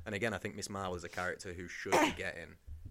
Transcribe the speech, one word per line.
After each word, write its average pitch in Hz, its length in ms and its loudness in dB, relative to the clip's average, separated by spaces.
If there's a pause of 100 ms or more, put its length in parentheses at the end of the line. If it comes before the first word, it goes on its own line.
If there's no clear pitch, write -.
And - 120 -2
again, 113 180 2
I 90 40 0
think 107 180 -2
Miss 101 120 -4
Marvel 98 280 0
is 85 80 -4
a 82 40 -6
character 90 440 -2
who 87 160 -6
should - 240 -2
be 151 200 8
<coughs> - 40 -2
getting, 82 400 -4 (340)